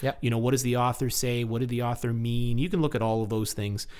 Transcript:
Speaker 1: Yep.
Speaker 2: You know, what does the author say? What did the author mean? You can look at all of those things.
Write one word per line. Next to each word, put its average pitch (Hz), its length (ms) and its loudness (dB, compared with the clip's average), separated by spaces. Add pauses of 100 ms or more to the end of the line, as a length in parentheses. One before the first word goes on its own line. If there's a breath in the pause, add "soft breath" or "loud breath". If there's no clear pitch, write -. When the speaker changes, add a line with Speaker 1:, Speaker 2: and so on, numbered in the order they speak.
Speaker 1:
Yep. 131 200 -2
Speaker 2:
You 127 100 2
know, 117 80 2
what 123 120 2
does 127 120 2
the 123 140 2
author 123 340 2
say? 120 320 0
What 117 160 -2
did 123 100 -2
the 120 140 -2
author 120 300 -2
mean? 117 440 2
You 151 100 2
can 175 140 2
look 147 140 2
at 113 80 -2
all 113 180 2
of 104 80 -2
those 107 240 0
things. 101 320 -4 (140 loud breath)